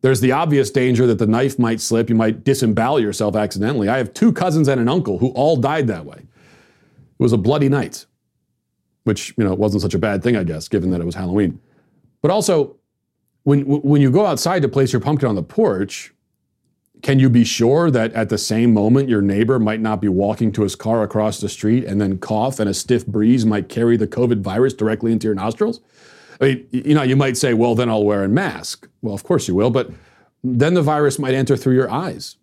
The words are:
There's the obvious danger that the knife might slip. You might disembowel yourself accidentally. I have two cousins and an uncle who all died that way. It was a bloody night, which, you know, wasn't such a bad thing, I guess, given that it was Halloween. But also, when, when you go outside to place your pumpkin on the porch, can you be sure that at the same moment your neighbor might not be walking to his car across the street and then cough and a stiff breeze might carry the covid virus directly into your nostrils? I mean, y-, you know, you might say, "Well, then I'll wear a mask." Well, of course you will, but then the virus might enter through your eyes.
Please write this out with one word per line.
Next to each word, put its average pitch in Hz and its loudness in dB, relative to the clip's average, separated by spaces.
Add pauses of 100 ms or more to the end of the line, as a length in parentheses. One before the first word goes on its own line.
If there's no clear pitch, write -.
There's 131 2
the 127 2
obvious 147 0
danger 127 2
that 113 2
the 113 0
knife 123 0
might 113 0
slip. 117 -2
You 117 2
might 113 0
disembowel 123 0
yourself 104 -2
accidentally. 107 -2
I 120 0
have 127 -6
two - 2
cousins 160 0
and 135 2
an 117 0
uncle 156 -2
who 120 0
all 151 0
died 135 0
that 85 -6
way. 69 -20
It - -20
was 120 2
a 107 2
bloody 135 2
night, - -4 (1000)
which, - -4
you 113 0
know, 95 0
wasn't 101 0
such 87 -4
a 95 0
bad 98 -2
thing, 120 0
I 98 -2
guess, 80 -6
given 92 -2
that 90 -2
it 85 -4
was 85 -6
Halloween. 92 -2 (640)
But 156 0
also, 185 0 (680)
when, 143 4
when 143 2
you 135 4
go 196 4
outside 170 0
to 131 0
place 131 0
your 123 0
pumpkin 139 -2
on 104 -2
the 90 -4
porch, 104 -4 (920)
can 135 2
you 131 6
be 120 6
sure 139 2
that 113 0
at 110 -2
the 107 -2
same 113 2
moment 120 2
your 110 2
neighbor 107 2
might 110 -2
not 107 -2
be 104 -2
walking 101 0
to 107 0
his 98 -2
car 113 -2
across 107 -2
the 101 -6
street 117 0
and 101 -4
then 98 -2
cough 113 -4
and 101 0
a 95 -2
stiff - -2
breeze 110 2
might 107 0
carry 117 0
the 107 0
covid 120 0
virus 104 -2
directly 110 -2
into 110 -2
your 107 -2
nostrils? 113 -4 (580)
I 131 2
mean, 135 -2
y-, 127 -4
you 147 4
know, 151 2
you 131 2
might 135 2
say, 127 0
"Well, 117 2
then 120 0
I'll 110 0
wear 104 0
a 98 -2
mask." 135 -4 (140)
Well, 104 -6
of 95 -10
course - -2
you 92 -2
will, 104 2
but 117 -2 (540)
then 131 2
the 175 2
virus 147 0
might 131 -2
enter 135 0
through 131 0
your 127 0
eyes. - -8